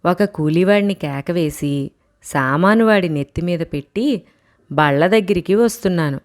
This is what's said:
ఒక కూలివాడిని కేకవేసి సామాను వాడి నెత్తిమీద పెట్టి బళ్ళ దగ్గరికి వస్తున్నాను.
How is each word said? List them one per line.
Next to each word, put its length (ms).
ఒక 180
కూలివాడిని 680
కేకవేసి 960
సామాను 640
వాడి 240
నెత్తిమీద 500
పెట్టి 640
బళ్ళ 360
దగ్గరికి 480
వస్తున్నాను. 680